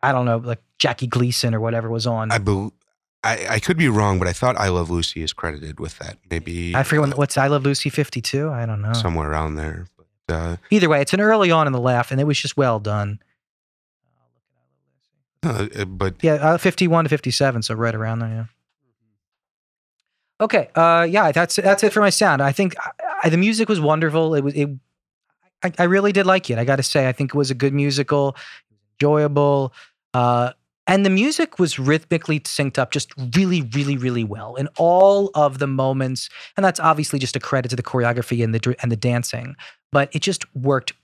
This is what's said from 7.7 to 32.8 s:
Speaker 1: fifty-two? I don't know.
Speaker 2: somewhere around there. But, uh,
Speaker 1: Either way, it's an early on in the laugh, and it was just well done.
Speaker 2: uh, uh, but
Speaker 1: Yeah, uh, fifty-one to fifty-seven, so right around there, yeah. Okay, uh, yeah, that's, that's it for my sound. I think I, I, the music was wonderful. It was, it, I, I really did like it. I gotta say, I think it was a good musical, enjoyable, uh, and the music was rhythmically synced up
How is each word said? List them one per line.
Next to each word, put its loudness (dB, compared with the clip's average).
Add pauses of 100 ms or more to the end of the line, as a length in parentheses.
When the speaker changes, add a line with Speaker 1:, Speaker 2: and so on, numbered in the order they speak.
Speaker 1:
fifty-two? -4
I -6
don't -6
know. -2
Speaker 2:
somewhere -2
around -4
there. -10 (400)
But, -4
uh, -4 (120)
Speaker 1:
Either 4
way, 4
it's -2
an 0
early 4
on 4
in -2
the -2
laugh, 2
and 0
it 2
was 0
just -6
well 2
done. -4 (2250)
Speaker 2:
uh, -2
uh, -4
but -4
Speaker 1:
Yeah, 4
uh, 2
fifty-one 2
to -2
fifty-seven, 0
so -4
right -2
around -4
there, -4
yeah. -6 (2000)
Okay, 2
uh, 6
yeah, 4
that's, 0
that's 4
it 2
for 2
my 6
sound. 2
I 2
think -2
I, -10 (320)
I, 4
the 2
music 2
was 2
wonderful. 0
It 0
was, -2
it, -2 (920)
I, 0
I 6
really 4
did 2
like 2
it. 0
I 0
gotta 2
say, 2
I 0
think -4
it 0
was 2
a 0
good 0
musical, 0 (640)
enjoyable, 2 (400)
uh, 2 (360)
and 4
the 4
music 0
was 0
rhythmically 0
synced -4
up -2